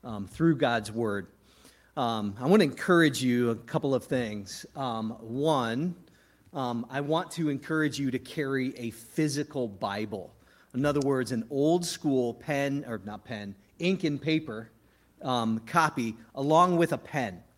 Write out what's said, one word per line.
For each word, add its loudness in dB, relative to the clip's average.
um, -8
through 4
God's 0
Word. -2
Um, -2
I -2
want 8
to 6
encourage 4
you 2
a 0
couple -2
of 0
things. -6
Um, -4
one, 0
um, -4
I -4
want 0
to -2
encourage -2
you 0
to -2
carry -2
a -6
physical -2
Bible. -6
In 0
other 2
words, 0
an -2
old 2
school 0
pen, -2
or -6
not -12
pen, -10
ink 0
and 0
paper, -2
um, 0
copy, 0
along 4
with 4
a -4
pen. -6